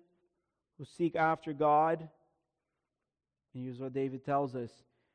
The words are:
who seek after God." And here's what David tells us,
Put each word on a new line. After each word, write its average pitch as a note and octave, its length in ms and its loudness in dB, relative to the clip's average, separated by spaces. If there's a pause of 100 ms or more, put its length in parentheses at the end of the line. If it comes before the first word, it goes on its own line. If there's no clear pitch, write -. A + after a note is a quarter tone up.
(760)
who C#3 60 -12
seek - 300 -2
after D#3+ 380 0
God." D3+ 480 4 (1500)
And B2+ 100 -10
here's B2+ 180 -10
what C3 120 -8
David C3+ 320 -4
tells C#3 320 0
us, A#2+ 280 -10 (300)